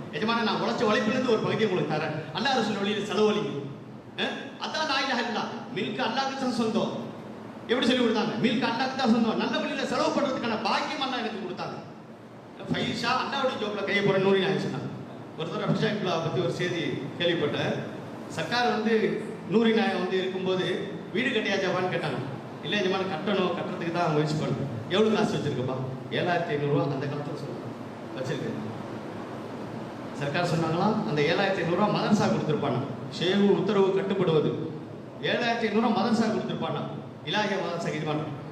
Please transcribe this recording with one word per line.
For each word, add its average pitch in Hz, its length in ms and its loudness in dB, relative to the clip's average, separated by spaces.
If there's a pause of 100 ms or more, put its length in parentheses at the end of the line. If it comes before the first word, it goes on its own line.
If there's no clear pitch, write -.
(120)
எஜமானே, 226 320 0
நான் 180 180 0
உழைச்ச 233 200 0
உழைப்பிலிருந்து 226 520 4
ஒரு 214 80 4
பகுதியை 208 260 2
உங்களுக்கு 160 260 0
தரேன், 151 220 -2 (180)
அல்லாஹ் 254 240 0
ரசூல் 208 220 0
வழியில் 202 280 -2
செலவழிங்க. 202 440 2 (680)
அஹ்? 240 160 -2 (280)
அதான் 311 260 -2
லா 277 120 0
இலாஹா 254 220 0
இல்லல்லாஹ். 214 280 -2 (240)
மில்க் 233 280 -2
அல்லாஹ்க்கு 262 380 -2
தான் 247 220 0
சொந்தம். 208 300 0 (760)
எப்படி 240 200 2
சொல்லி 247 160 4
கொடுத்தாங்க? 214 380 2
மில்க் 240 240 2
அல்லாஹ்க்கு - 320 0
தான் 208 160 6
சொந்தம். 220 240 4
நல்ல 254 200 0
வழியில 277 280 -2
செலவு 294 240 2
பண்றதுக்கான 254 540 0
பாக்கியம் 294 380 0
அல்லாஹ் 247 180 -2
எனக்கு 214 240 -4
கொடுத்தாங்க. 180 340 -6 (880)
ஃபைஷா - 500 0
அல்லாஹ்வுடைய 254 440 0
ஜோப்ல 202 260 -4
கையை 202 180 2
போற 190 140 4
நூறு 190 220 6
நாயகம் 156 260 2
சொன்னாங்க. - 240 -4 (460)
ஒரு 165 140 -6
தடவை 220 160 -4
அபிஷேக் 202 400 2 (160)
பத்தி 160 200 0
ஒரு 165 100 2
செய்தி 175 300 -2 (320)
கேள்விப்பட்டேன். 151 600 2 (640)
சர்க்கார் 240 400 2
வந்து 220 180 2 (560)
நூறு 220 240 6
நாயகம் 190 300 2
வந்து 185 140 0
இருக்கும்போது 185 480 0 (480)
வீடு 254 160 2
கட்டியாச்சாப்பான்னு 190 640 0
கேட்டாங்க. 151 260 -2 (440)
"இல்ல 170 120 -2
எஜமான், 185 360 2
கட்டணும், 185 440 2
கட்டுறதுக்கு 165 440 -4
தான் 165 140 2
முயற்சி 151 220 2
பண்ணணும்." 139 340 -2 (200)
"எவ்வளவு 220 260 4
காசு 160 200 2
வச்சிருக்கப்பா?" 127 400 0 (360)
"ஏழாயிரத்தி 170 420 0
ஐந்நூறு 143 200 0
ரூபா." 143 100 4 (120)
அந்த 131 100 -2
காலத்துல - 360 -4
சொல்லுவாங்க, - 280 -8 (460)
வச்சிருக்கு. 127 360 -4 (1700)
சர்க்கார் 165 340 0
சொன்னாங்களா, 165 340 2 (200)
"அந்த 151 140 0
ஏழாயிரத்தி 190 420 2
ஐந்நூறு 175 160 2
ரூபா 208 160 4
மதரசா 214 320 4
கொடுத்திருப்பானா, 139 520 2 (380)
ஷேகு 196 280 4 (120)
உத்தரவு 196 380 4
கட்டுப்படுவது, 165 560 4 (720)
ஏழாயிரத்தி 226 460 2
ஐந்நூறு 214 180 4
ரூபா 208 120 4
மதரசா 220 300 4
கொடுத்திருப்பானா, 160 540 -2 (440)
இலாஹியா 196 340 0
மதரசா 170 320 -2
எஜமான், 151 320 -2 (280)